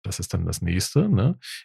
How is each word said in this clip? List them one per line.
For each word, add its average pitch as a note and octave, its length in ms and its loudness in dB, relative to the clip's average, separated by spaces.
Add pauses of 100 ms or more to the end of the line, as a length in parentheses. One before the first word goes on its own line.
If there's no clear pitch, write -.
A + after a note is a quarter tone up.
das - 180 -6
ist - 140 -4
dann F2 120 0
das F2 160 -4
Nächste, F#2+ 460 0
ne? C#3 300 4 (260)